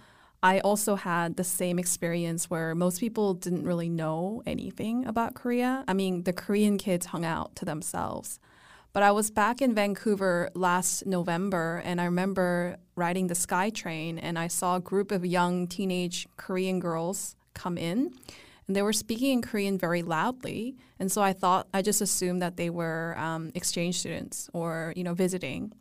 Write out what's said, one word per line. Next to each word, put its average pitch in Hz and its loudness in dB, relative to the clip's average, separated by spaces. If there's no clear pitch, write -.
I 190 6
also 208 2
had 170 0
the 185 0
same 175 0
experience 170 -2
where 160 -2
most 180 2
people 214 2
didn't 180 -2
really 170 0
know 170 -2
anything 226 -4
about 226 -2
Korea. 247 0
I 190 2
mean, 185 0
the 180 0
Korean 208 2
kids 180 0
hung 165 -2
out 160 -4
to - -8
themselves. - -6
But 202 4
I 202 10
was 214 2
back 220 2
in 247 4
Vancouver 190 2
last 180 2
November, 175 0
and 175 0
I 175 2
remember 180 0
riding 180 0
the 170 -2
SkyTrain, 170 -2
and 165 -2
I 170 0
saw 180 0
a - 0
group 196 0
of 185 0
young 180 2
teenage 180 -2
Korean 185 -2
girls 170 -4
come 175 -4
in, 208 0
and 190 0
they 196 4
were 208 2
speaking 233 0
in 240 4
Korean 196 0
very 175 0
loudly. 214 -2
And 190 0
so 208 2
I 190 6
thought, 185 2
I 196 2
just 208 2
assumed 180 0
that 180 -2
they 170 0
were, 165 -2
um, 160 -4
exchange 175 -2
students - -8
or, 165 -4
you 180 -4
know, 175 -2
visiting. 180 0